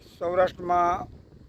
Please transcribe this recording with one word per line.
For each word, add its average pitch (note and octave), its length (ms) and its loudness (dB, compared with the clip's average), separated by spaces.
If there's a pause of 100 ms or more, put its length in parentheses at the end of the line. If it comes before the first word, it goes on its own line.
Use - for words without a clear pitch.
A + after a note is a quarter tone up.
(200)
સૌરાષ્ટ્રમાં F3 880 0 (400)